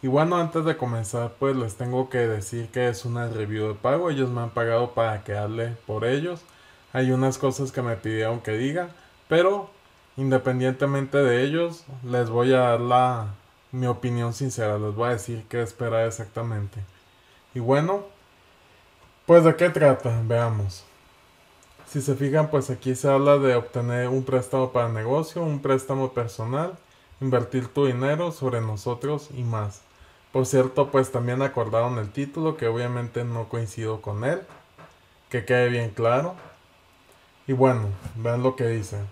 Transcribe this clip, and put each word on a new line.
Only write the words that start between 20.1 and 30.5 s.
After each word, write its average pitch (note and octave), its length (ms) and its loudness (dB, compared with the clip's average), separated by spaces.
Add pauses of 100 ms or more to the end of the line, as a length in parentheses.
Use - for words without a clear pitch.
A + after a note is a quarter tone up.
Veamos. A2 640 -2 (1000)
Si D3 140 -4
se C3+ 140 0
fijan, D3 360 2
pues C3+ 200 0
aquí B2+ 240 -2
se C#3 160 0
habla C#3 260 8
de C3+ 200 4
obtener A#2+ 540 -2
un C3 120 0
préstamo B2+ 480 0
para A#2+ 180 2
negocio, C3 540 -2
un D3 180 -2
préstamo C3+ 520 0
personal, B2+ 680 -4 (420)
invertir B2+ 460 0
tu C#3 200 0
dinero C#3 440 0
sobre B2+ 300 -4
nosotros B2 760 -6
y B2 60 -6
más. G#2+ 380 -4 (500)
Por C3 160 2
cierto, C3+ 460 2